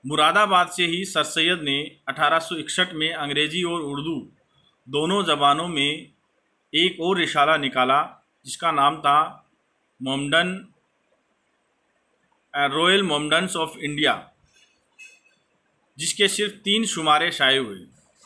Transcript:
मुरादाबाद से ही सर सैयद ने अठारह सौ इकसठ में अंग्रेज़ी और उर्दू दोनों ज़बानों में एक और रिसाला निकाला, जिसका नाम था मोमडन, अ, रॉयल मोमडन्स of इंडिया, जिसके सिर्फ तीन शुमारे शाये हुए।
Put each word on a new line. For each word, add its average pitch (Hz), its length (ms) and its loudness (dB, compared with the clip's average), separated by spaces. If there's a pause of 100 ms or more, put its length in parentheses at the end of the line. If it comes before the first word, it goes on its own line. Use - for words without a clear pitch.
मुरादाबाद 175 600 4
से 180 180 -2
ही 175 200 -2
सर 156 180 -2
सैयद 165 380 0
ने 147 360 -4 (100)
अठारह 147 320 0
सौ 165 160 -6
इकसठ 175 380 -4
में 160 200 -2
अंग्रेज़ी 151 500 -2
और 170 180 -2
उर्दू 143 500 -6 (580)
दोनों 165 340 0
ज़बानों 147 440 2
में 147 440 -2 (640)
एक 175 260 0
और 180 160 0
रिसाला 156 400 2
निकाला, 135 680 0 (220)
जिसका 165 260 -4
नाम 151 300 2
था 147 440 2 (560)
मोमडन, 160 720 -2 (1800)
अ, 143 100 2
रॉयल 175 380 2
मोमडन्स 160 540 0
of 160 200 -4
इंडिया, 147 540 -2 (1700)
जिसके 165 300 -2
सिर्फ 202 260 -4
तीन 214 320 0
शुमारे 160 460 0
शाये 135 260 2
हुए। 104 220 -4 (460)